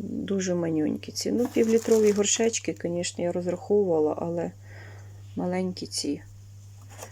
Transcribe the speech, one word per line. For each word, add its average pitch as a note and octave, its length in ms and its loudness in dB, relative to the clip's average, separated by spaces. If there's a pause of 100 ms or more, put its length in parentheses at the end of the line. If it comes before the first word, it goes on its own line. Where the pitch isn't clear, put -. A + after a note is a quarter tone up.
дуже F#3 540 -2
манюнькі D#3+ 560 0
ці. - 200 -4
Ну, A#3 160 2
півлітрові A3+ 640 6
горшечки, G#3 720 2
звісно, F3 420 -2
я F3 80 2
розраховувала, F3 840 2
але E3+ 340 -2 (840)
маленькі F#3 520 -4
ці. - 340 -4 (920)